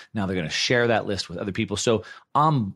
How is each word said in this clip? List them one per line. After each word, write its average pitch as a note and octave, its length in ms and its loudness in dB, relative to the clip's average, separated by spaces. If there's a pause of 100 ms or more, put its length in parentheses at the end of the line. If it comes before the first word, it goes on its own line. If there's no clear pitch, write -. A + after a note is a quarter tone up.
(140)
Now G2+ 120 -2
they're G2 80 -2
gonna E2 160 -2
share A#2+ 380 2
that A2 180 2
list G2 220 -4
with F2 100 -10
other G2+ 140 -4
people. G#2 240 -4
So A2 260 2 (320)
I'm, C#3 420 2